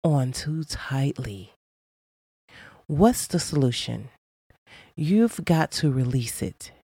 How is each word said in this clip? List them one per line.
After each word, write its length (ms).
on 280
too 320
tightly. 880
What's 400
the 120
solution? 720
You've 500
got 280
to 180
release 500
it. 300